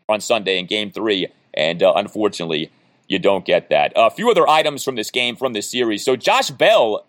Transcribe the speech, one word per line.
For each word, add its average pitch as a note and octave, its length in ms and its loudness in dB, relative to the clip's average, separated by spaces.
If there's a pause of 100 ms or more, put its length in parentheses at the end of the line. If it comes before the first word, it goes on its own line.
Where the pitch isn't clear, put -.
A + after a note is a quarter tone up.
on G#2+ 140 -2
Sunday F#2+ 360 0
in F2+ 80 -4
game G#2+ 240 -4
three, G2 380 -2 (260)
and, F2 300 -2
uh, F#2 100 6
unfortunately, F2+ 800 -4 (380)
you F#2+ 100 -2
don't F#2+ 240 0
get F2 260 0
that. D2 280 2
A A2+ 120 6
few A3 220 -2
other E3+ 160 4
items D3+ 340 2
from C3+ 140 -6
this G#2+ 160 -8
game, A#2+ 240 -4
from C3 160 -4
this G#2 180 -6
series. A2+ 360 -2
So C3 100 2
Josh A3 360 0
Bell, C#3+ 580 2